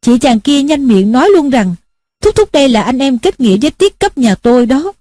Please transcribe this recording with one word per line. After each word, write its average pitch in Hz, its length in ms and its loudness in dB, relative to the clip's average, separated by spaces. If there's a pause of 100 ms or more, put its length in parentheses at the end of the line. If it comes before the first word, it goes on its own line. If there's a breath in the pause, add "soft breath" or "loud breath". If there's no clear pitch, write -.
Chị 240 160 2
chàng 233 220 0
kia 285 240 -2
nhanh 285 240 -2
miệng 202 240 2
nói 277 240 2
luôn 285 140 0
rằng, 202 260 -2 (460)
"Thúc 427 140 0
thúc 427 160 -2
đây 277 180 2
là 220 120 0
anh 247 180 -4
em 269 180 -2
kết 359 220 -4
nghĩa 208 180 2
với 277 140 -2
tiết - 280 -2
cấp 415 180 -4
nhà 226 180 0
tôi 240 300 0
đó." 294 360 -2